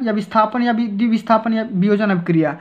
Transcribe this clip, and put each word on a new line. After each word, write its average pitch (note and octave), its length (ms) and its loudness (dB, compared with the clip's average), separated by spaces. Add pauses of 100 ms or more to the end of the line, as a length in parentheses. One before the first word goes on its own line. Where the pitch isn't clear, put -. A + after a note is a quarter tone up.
या A3+ 80 0
विस्थापन G#3+ 520 0
या A#3+ 80 2
वि-, A3+ 180 -2
द्विविस्थापन A3 640 0
या A3 180 -2
वियोजन G3+ 400 2
अभिक्रिया। E3+ 500 0